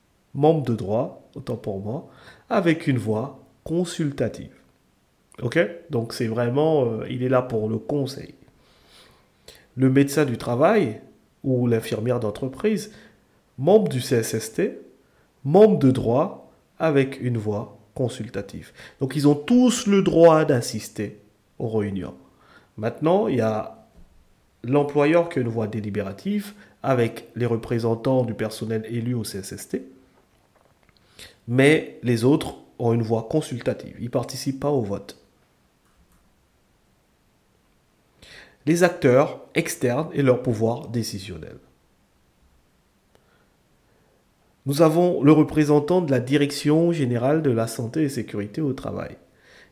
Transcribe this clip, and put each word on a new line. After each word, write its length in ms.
membre 320
de 100
droit, 600
autant 220
pour 240
moi, 280
avec 380
une 100
voix 480
consultative. 920
Ok ? 160
Donc 240
c'est 140
vraiment, 580
euh, 240
il 120
est 60
là 140
pour 260
le 80
conseil. 580
Le 140
médecin 340
du 140
travail 640
ou 220
l'infirmière 520
d'entreprise, 720
membre 320
du 100
C 160
S 160
S 220
T, 260
membre 340
de 120
droit 600
avec 420
une 160
voix 420
consultative. 800
Donc 160
ils 140
ont 60
tous 520
le 140
droit 460
d'assister 720
aux 100
réunions. 460
Maintenant, 500
il 80
y 60
a 320
l'employeur 640
qui 100
a 40
une 60
voix 200
délibérative 840
avec 540
les 100
représentants 800
du 100
personnel 560
élu 240
au 80
C 160
S 140
S 160
T, 200
mais 560
les 220
autres 320
ont 120
une 100
voix 280
consultative. 720
Ils 60
ne 40
participent 480
pas 120
au 120
vote. 340
Les 160
acteurs 720
externes 580
et 100
leur 200
pouvoir 460
décisionnel. 680
Nous 160
avons 400
le 80
représentant 720
de 80
la 100
Direction 720
générale 520
de 80
la 180
santé 340
et 60
sécurité 520
au 120
travail, 440